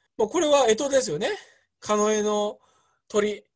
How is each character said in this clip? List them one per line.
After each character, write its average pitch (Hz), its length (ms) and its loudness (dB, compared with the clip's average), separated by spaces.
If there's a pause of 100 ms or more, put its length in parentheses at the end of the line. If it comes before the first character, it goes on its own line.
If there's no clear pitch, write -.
(160)
も 220 100 0
う - 20 -6
こ 330 120 -2
れ 311 60 2
は 285 220 4
干 220 160 0
支 269 60 -4
で 269 100 2
す 208 100 -2
よ 151 80 -4
ね。 233 100 -2 (520)
庚 214 160 -2
午 214 260 2
の 208 360 -2 (500)
鳥 208 360 -2 (120)